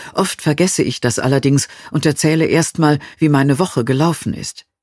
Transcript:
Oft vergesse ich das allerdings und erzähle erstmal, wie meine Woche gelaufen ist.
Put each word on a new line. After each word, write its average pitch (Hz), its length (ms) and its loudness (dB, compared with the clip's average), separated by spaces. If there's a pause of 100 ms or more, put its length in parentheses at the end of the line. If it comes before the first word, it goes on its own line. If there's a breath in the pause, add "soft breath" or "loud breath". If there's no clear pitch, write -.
(140 loud breath)
Oft - 280 -2
vergesse 160 400 0
ich - 180 -4
das 120 180 -2
allerdings 135 500 2 (220 loud breath)
und 160 160 0
erzähle 160 400 2
erstmal, 151 520 2 (200 loud breath)
wie 156 100 2
meine 139 300 2
Woche 160 260 -2
gelaufen 135 500 -2
ist. - 320 -14 (160)